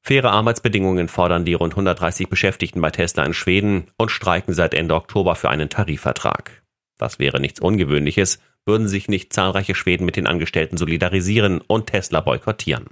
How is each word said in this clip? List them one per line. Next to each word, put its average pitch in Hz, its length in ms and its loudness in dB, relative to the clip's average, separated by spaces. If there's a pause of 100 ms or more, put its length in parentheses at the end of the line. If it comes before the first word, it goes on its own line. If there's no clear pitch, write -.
Faire 131 300 2
Arbeitsbedingungen 101 760 2
fordern 87 360 2
die 85 80 0
rund 82 240 0
hundertdreißig 90 540 -2
Beschäftigten - 500 -2
bei 80 80 2
Tesla 82 360 0
in 82 100 -2
Schweden 98 540 0 (100)
und 113 120 0
streiken 87 440 -2
seit 82 180 2
Ende 80 220 2
Oktober 87 400 0
für - 160 -2
einen 76 180 -2
Tarifvertrag. - 960 -4 (340)
Das - 220 -6
wäre 69 200 0
nichts 67 220 -4
Ungewöhnliches, 85 800 2 (240)
würden 107 240 0
sich 98 200 -4
nicht 98 260 -4
zahlreiche 95 400 0
Schweden 90 320 0
mit 82 100 -2
den 92 100 -2
Angestellten 82 520 -2
solidarisieren 90 840 0
und 107 280 -2
Tesla - 340 0
boykottieren. - 680 -4